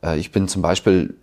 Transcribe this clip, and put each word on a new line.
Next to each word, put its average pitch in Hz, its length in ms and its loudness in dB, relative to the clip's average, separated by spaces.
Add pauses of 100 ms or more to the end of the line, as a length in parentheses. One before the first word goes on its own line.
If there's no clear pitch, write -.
äh, 80 160 -2
ich - 140 -8
bin 98 160 0
zum 95 120 -6
Beispiel 90 640 2